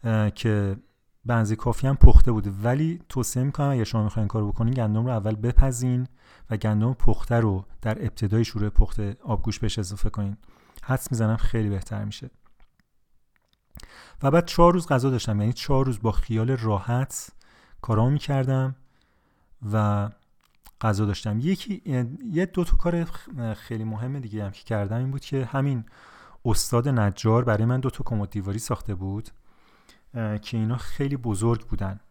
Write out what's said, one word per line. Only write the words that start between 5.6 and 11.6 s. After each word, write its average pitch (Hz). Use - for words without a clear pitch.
و 113
گندم 107
پخته -
رو 104
در 110
ابتدای 110
شروع 104
پخت -
آبگوشت 107
بهش 113
اضافه 101
کنین. 101
حدس -
می‌زنم 113
خیلی 107